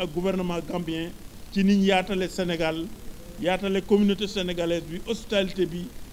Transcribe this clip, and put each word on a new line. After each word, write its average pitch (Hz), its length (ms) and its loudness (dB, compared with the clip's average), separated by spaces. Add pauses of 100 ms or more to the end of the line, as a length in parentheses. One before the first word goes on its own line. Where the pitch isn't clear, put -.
ak 175 120 -2
gouvernement 180 540 0
gambien 165 440 -4 (420)
ci 196 100 2
niñ 196 220 8
yaatale 185 440 2
Sénégal, 165 560 0 (540)
yaatale 190 440 0
communauté 202 440 4
sénégalaise 170 640 -2
bi, 175 180 -6
hospitalité 196 580 0
bi, 175 200 -6 (280)